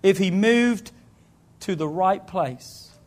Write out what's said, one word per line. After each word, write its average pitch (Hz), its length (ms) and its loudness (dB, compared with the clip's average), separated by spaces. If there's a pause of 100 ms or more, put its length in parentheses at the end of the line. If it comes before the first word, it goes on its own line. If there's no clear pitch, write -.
if 190 140 4
he 190 120 0
moved 233 640 0 (680)
to 190 140 -6
the 156 140 -4
right 185 360 0
place - 640 -8 (160)